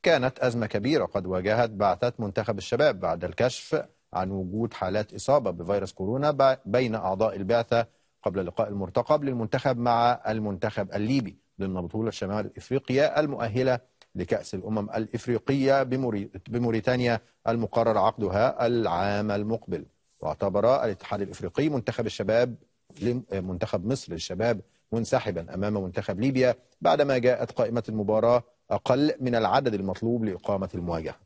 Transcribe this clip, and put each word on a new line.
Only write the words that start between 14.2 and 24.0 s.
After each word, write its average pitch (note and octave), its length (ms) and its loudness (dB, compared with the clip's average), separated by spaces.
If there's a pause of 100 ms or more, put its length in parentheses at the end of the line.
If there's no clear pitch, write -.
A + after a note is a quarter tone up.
الأمم G#2 340 -4
الإفريقية C3 920 0
بموري-، B2 460 -2 (200)
بموريتانيا A#2+ 720 0 (260)
المقرر A2+ 500 2
عقدها G#2+ 680 2
العام G#2 640 0
المقبل. G#2 540 -4 (360)
واعتبر G2+ 640 2
الاتحاد G2+ 380 -4
الإفريقي G2+ 480 -2
منتخب A#2+ 360 -2
الشباب A2+ 500 2 (460)
لم-، A#2+ 220 0 (100)
منتخب F#2 520 -2
مصر B2 280 -2